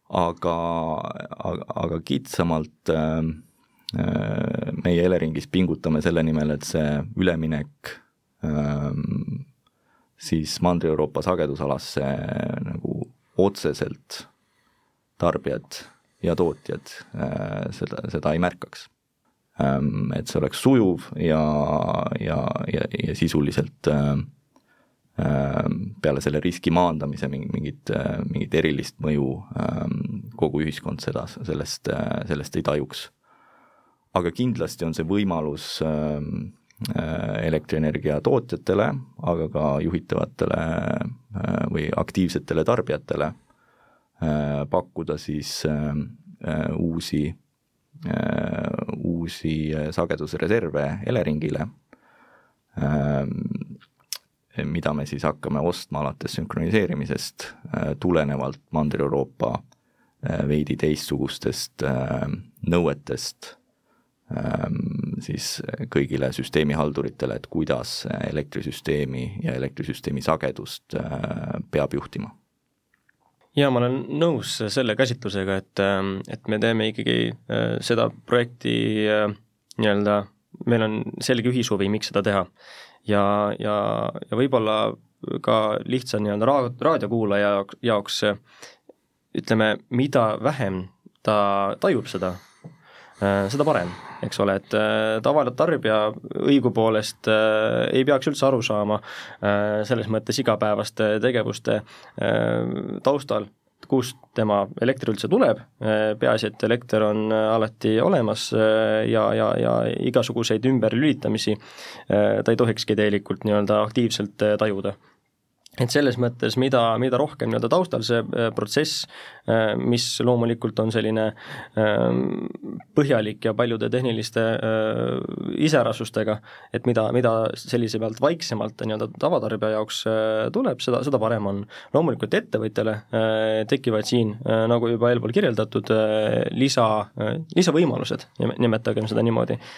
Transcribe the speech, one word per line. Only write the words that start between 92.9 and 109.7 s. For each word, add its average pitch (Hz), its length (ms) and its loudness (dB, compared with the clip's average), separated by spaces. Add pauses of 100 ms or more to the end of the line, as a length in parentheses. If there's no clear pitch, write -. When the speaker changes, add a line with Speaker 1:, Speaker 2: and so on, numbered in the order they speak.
Speaker 2:
äh, 98 320 4
seda 143 140 2
parem, 92 240 2 (340)
eks - 160 -4
ole, 98 160 4
et, - 160 -10
äh, 110 480 2
tavaline 127 320 2
tarbija 131 460 2 (400)
õigupoolest, 113 920 4
äh, 110 540 4 (100)
ei 131 140 4
peaks 139 240 2
üldse 139 160 2
aru 131 180 4
saama, 104 320 0 (400)
äh, 104 480 2
selles 110 240 0
mõttes 110 320 0
igapäevaste 107 800 2
tegevuste, 113 640 0 (340)
äh, - 880 0
taustal, 131 460 0 (340)
kust 127 320 0 (160)
tema 104 300 2 (180)
elekter 127 300 0
üldse 101 180 -2
tuleb, 180 300 4 (180)
äh, 107 400 0
peaasi, 113 320 2
et - 160 -16
elekter 110 400 2
on, 107 240 2
äh, 110 240 2
alati 110 480 2
olemas, 135 520 2
äh, 110 580 4
ja, 110 160 4 (100)
ja, 110 140 4 (100)
ja 117 140 4 (340)